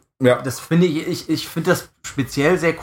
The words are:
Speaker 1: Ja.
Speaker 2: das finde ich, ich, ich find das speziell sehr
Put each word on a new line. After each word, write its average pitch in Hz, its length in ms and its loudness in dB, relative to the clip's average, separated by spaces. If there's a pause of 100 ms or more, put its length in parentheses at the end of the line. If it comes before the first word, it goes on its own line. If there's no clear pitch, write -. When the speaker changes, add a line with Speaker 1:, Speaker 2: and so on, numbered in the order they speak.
(220)
Speaker 1:
Ja. 123 200 4
Speaker 2:
das 131 180 -8
finde 170 280 2
ich, 165 200 -4
ich, - 220 -6
ich 156 180 -2
find - 200 -6
das - 240 0 (120)
speziell 139 540 0
sehr 160 260 0